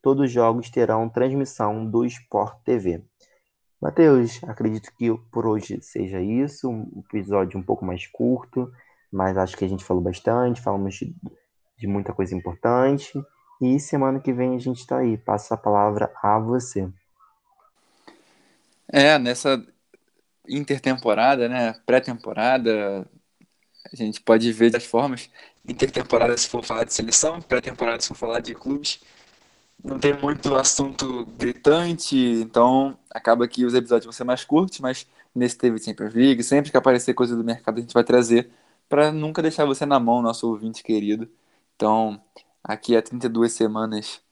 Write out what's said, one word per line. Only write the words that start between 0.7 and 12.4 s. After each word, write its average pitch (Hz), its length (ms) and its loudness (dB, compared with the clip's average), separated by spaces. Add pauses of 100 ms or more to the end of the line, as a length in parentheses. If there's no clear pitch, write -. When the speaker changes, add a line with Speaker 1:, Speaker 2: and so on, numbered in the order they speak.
Speaker 1:
terão 113 380 0
transmissão 120 760 -2
do 117 200 0
Sport 107 600 -4
T 123 140 0
V. 90 260 -4 (760)
Matheus, 143 640 4
acredito 110 520 -6
que 117 160 0 (200)
por 117 120 -4
hoje 104 380 -2
seja 95 380 -8
isso, 127 500 -2
um 107 380 -10
episódio 98 500 -2
um 92 40 -8
pouco 92 220 -4
mais 90 220 -8
curto, 127 640 -4 (400)
mas 95 260 0
acho 95 200 -2
que - 80 -4
a 92 40 -4
gente 95 160 -6
falou 90 180 0
bastante, 120 580 0
falamos 98 340 -4
de, - 220 -12 (640)
de 110 80 -10
muita 101 260 -4
coisa 92 220 -4
importante, 123 800 0 (480)